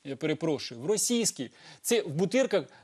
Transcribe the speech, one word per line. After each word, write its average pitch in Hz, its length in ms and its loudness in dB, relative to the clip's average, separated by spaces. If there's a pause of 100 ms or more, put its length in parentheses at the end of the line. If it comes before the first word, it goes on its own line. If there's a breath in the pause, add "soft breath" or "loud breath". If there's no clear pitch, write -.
я 139 120 -8
перепрошую, 143 680 -2
в 135 40 -8
російській. 214 680 0 (300 loud breath)
Це 233 200 2
в - 80 -8
бутирках, 190 540 2 (200 loud breath)